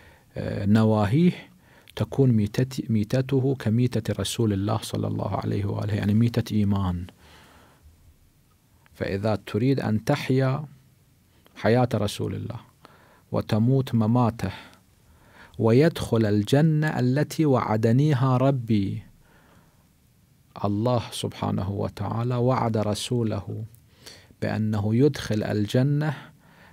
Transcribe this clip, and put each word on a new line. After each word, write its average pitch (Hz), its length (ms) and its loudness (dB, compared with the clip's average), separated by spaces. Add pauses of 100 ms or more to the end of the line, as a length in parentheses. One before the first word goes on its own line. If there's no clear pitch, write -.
(360)
آه، 101 300 -6
نواهيه، 110 640 4 (640)
تكون 127 340 2
ميتت-، 117 600 0
ميتته 131 680 0
كميتة 113 640 0
رسول 107 320 0
الله 101 300 -2
صلى 104 240 -4
الله 107 300 -4
عليه 107 280 -4
وآله، 107 300 -4
يعني 104 200 0
ميتة 113 400 0
إيمان. 98 520 0 (1900)
فإذا 101 520 -2
تريد 127 340 0
أن 110 240 -2
تحيا 135 600 0 (920)
حياة 120 380 2
رسول 104 400 -2
الله 104 220 -8 (760)
وتموت 117 640 0
مماته 113 560 2 (1080)
ويدخل 113 680 4
الجنة 147 600 2 (140)
التي 143 460 0
وعدنيها 127 920 4
ربي، 110 640 0 (1600)
الله 107 460 0
سبحانه 104 600 -4
وتعالى 101 640 -4
وعد 120 400 0
رسوله 107 880 -4 (800)
بأنه 107 520 -2
يدخل 120 480 2
الجنة 131 720 0 (580)